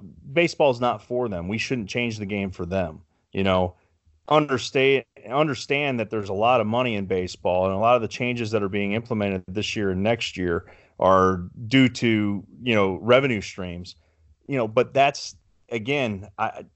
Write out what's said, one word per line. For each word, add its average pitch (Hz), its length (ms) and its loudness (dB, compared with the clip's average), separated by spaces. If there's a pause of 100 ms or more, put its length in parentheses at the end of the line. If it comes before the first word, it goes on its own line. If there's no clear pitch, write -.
(320)
baseball's 156 480 2
not 120 220 0
for 123 260 -4
them. 90 200 -6
We 107 100 -2
shouldn't 110 320 -4
change 120 300 -4
the 104 80 -6
game 98 240 -4
for 92 160 -8
them. 87 340 -4 (300)
You 98 120 -2
know, 92 320 2 (520)
understand, 135 760 2 (220)
understand 139 720 -2
that 104 120 -4
there's 104 180 -4
a 101 40 -6
lot 117 280 4
of 107 60 -2
money 117 280 0
in 98 120 -4
baseball, 92 580 0
and 95 80 0
a 95 60 -2
lot 117 160 4
of 117 80 0
the 107 40 -4
changes 120 440 -4
that 107 100 2
are 98 80 -2
being 101 220 -2
implemented 104 560 -2
this 101 280 -6
year 101 140 -2
and 92 140 -2
next 117 340 -2
year 87 340 -2 (280)
are 92 480 4 (200)
due 131 220 6
to, 107 540 0 (180)
you 120 140 0
know, 95 260 2
revenue 120 400 4
streams. 90 540 -12 (500)
You 139 120 -4
know, 117 100 0
but 113 260 2
that's, 139 420 0 (340)
again, 113 580 -4 (100)
I, - 280 -6 (100)